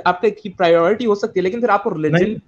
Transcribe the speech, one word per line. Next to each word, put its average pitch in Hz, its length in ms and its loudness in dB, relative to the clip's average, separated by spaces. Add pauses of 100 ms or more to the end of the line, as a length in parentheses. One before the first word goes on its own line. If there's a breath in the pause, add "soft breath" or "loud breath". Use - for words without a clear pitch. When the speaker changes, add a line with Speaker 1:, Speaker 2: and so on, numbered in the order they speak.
Speaker 1:
आपका 180 240 0
की 202 200 -6
priority 175 560 2
हो 208 100 2
सकती 202 240 -4
है, 175 40 0
लेकिन 214 180 -2
फिर 233 80 0
आपको 202 200 0
religion 156 360 0
Speaker 2:
नहीं। 214 220 -4